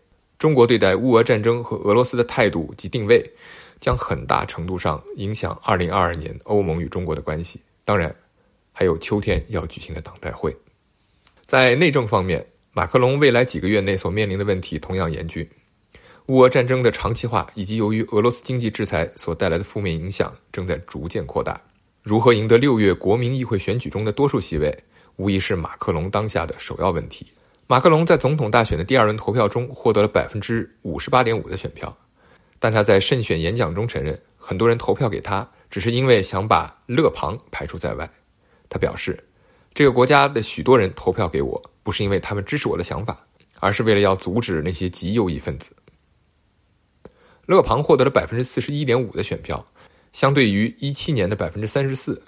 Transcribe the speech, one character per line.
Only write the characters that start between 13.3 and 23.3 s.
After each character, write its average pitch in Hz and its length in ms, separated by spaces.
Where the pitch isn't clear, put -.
几 127 160
个 92 80
月 104 140
内 95 160
所 92 120
面 104 200
临 95 100
的 101 60
问 95 160
题 78 180
同 - 160
样 85 160
严 80 160
峻。 82 180
乌 131 100
俄 127 100
战 127 180
争 127 160
的 117 80
长 104 240
期 117 140
化 110 280
以 101 100
及 107 100
由 107 160
于 110 120
俄 104 180
罗 120 100
斯 120 100
经 127 160
济 120 120
制 107 160
裁 85 320
所 - 180
带 92 140
来 82 80
的 98 80
负 - 160
面 95 120
影 82 160
响 - 240
正 90 120
在 82 120
逐 - 220
渐 87 160
扩 - 180
大。 - 180
如 107 180
何 117 140
赢 107 120
得 113 120
六 127 220
月 98 140
国 92 220
民 123 180